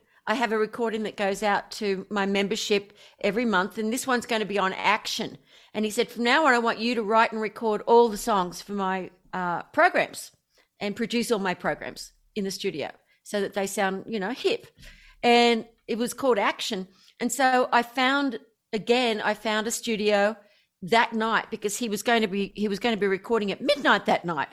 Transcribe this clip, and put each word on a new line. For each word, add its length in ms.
I 80
have 160
a 80
recording 460
that 120
goes 280
out 280
to 380
my 160
membership 680
every 240
month, 340
and 140
this 140
one's 200
gonna 180
be 140
on 140
Action." 680
And 100
he 80
said, 180
"From 140
now 220
on, 80
I 40
want 200
you 180
to 60
write 280
and 100
record 420
all 260
the 80
songs 440
for 120
my, 380
uh, 300
programs 720
and 160
produce 340
all 80
my 160
programs 580
in 80
the 80
studio 400
so 180
that 140
they 120
sound, 420
you 100
know, 120
hip." 360
And 440
it 120
was 160
called 240
Action. 500
And 100
so 420
I 100
found, 580
again, 480
I 140
found 320
a 40
studio 640
that 300
night 380
because 260
he 120
was 160
going 180
to 60
be, 260
he 140
was 100
gonna 180
be 120
recording 420
at 100
midnight 460
that 180
night. 280